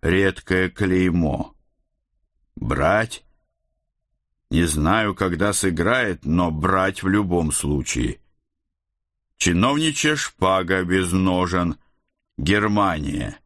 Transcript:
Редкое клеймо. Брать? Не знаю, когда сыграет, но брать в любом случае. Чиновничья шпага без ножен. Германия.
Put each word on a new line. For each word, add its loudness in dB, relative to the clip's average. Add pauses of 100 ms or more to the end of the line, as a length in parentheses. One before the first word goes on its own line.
Редкое 0
клеймо. 0 (1000)
Брать? -2 (1300)
Не 2
знаю, 0
когда 0
сыграет, 0
но 2
брать 0
в -2
любом 2
случае. -4 (1160)
Чиновничья 0
шпага 0
без 0
ножен. 0 (600)
Германия. -2